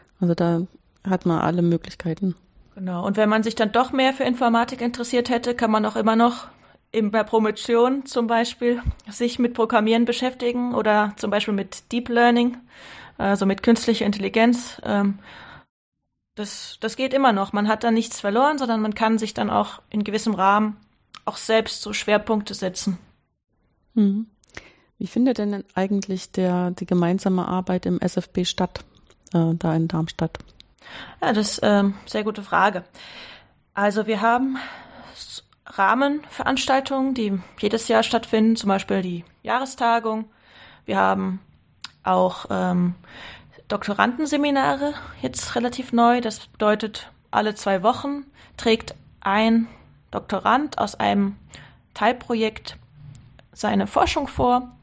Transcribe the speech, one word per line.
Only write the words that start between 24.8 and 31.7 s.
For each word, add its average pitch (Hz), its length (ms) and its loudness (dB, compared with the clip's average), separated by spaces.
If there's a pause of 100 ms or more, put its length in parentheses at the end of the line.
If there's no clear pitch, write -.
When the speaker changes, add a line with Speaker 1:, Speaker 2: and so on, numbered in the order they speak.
Speaker 1:
Wie 190 80 -6
findet 240 320 0
denn 202 240 -4 (100)
eigentlich 196 580 -2
der, 180 400 0
die 180 140 -10
gemeinsame 180 640 0
Arbeit 180 380 -2
im 180 140 0
S - 180 -4
F 180 120 -4
B 180 160 -2
statt, - 400 -4 (480)
äh, 165 240 2
da 160 180 -2
in 165 120 0
Darmstadt? 165 500 -4 (840)
Speaker 2:
Ja, 247 120 2
das 208 200 0
ist, - 100 -8
ähm, 202 320 4 (100)